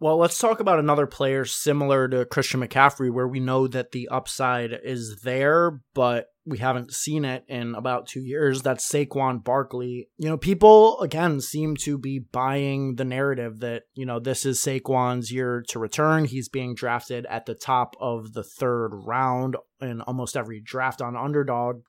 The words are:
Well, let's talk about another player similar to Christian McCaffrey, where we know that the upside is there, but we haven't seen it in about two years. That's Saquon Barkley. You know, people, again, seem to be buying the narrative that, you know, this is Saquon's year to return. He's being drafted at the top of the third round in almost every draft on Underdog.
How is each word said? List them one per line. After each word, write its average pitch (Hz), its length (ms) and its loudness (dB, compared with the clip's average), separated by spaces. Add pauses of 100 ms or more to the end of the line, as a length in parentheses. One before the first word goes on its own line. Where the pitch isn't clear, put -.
Well, 156 180 2
let's 170 200 4
talk 226 220 2
about 180 200 4
another 147 260 2
player 135 380 -2
similar 139 640 2
to 127 180 0
Christian 131 340 -2
McCaffrey, 135 500 4
where 127 180 -2
we 131 120 -6
know 131 280 0
that 127 240 -6
the 123 160 -8
upside 123 760 -4
is 113 380 -8
there, 143 580 2 (140)
but 120 320 2 (180)
we 143 140 -6
haven't 123 360 -2
seen 151 320 -4
it 127 200 -6
in 120 280 -8
about 123 320 -4
two 131 160 -10
years. 135 400 0
That's 127 280 -2
Saquon 135 540 -2
Barkley. 123 720 -2
You 156 140 -4
know, 160 80 -2
people, 214 640 10
again, 160 420 0
seem 151 400 -4
to 143 160 -2
be 135 200 -6
buying 135 800 -2
the 135 80 -4
narrative 127 560 -4
that, 117 220 -6 (120)
you 131 120 -8
know, 120 120 -4
this 123 280 -4
is 127 120 0
Saquon's 123 720 -2
year 123 380 -4
to - 100 -8
return. 151 460 2
He's 127 240 -6
being 127 260 -6
drafted 120 520 -6
at 113 180 -8
the 113 100 -8
top 127 460 -2
of 117 320 -6
the 113 100 -8
third 120 520 -4
round 127 640 -2 (240)
in 120 200 -8
almost 123 360 -6
every 110 240 -8
draft 131 420 -6
on 120 140 -6
Underdog. 123 720 -2